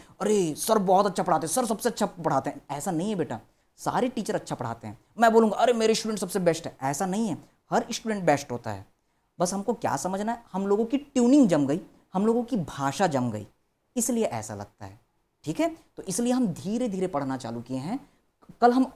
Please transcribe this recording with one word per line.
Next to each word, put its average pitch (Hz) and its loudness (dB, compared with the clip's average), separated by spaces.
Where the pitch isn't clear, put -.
"अरे 196 2
सर - 2
बहुत 196 4
अच्छा 196 0
पढ़ाते 160 2
हैं, - -4
सर 262 0
सबसे 220 -2
अच्छा 220 0
पढ़ाते 151 -2
हैं", - -10
ऐसा 143 -4
नहीं 170 -2
है 214 -2
बेटा। 127 -4
सारे 190 0
टीचर 214 -4
अच्छा 156 -6
पढ़ाते 117 -8
हैं। 107 -12
मैं 226 6
बोलूँगा, 220 2
"अरे 247 4
मेरे 220 2
स्टूडेंट 214 -4
सबसे 196 -4
बेस्ट 165 0
है", - -12
ऐसा 147 -2
नहीं 208 -2
है। 156 -4
हर 226 0
स्टूडेंट 214 -4
बेस्ट 143 0
होता 120 -6
है। 101 -12
बस 180 0
हमको 202 -2
क्या 123 -2
समझना 196 -4
है, 240 -8
हम 196 -2
लोगों 202 2
की 247 0
ट्यूनिंग 254 6
जम 147 4
गई, 147 0
हम 196 2
लोगों 226 2
की 240 -2
भाषा 139 0
जम 127 0
गई, 107 -8
इसलिए 233 0
ऐसा 110 -6
लगता 101 -14
है, 101 -18
ठीक 160 -6
है। 320 0
तो - -14
इसलिए 240 -2
हम 254 2
धीरे 220 -4
धीरे 190 -2
पढ़ना 135 -4
चालू 117 -8
किए 131 -8
हैं। 180 -8
कल 240 8
हम 254 2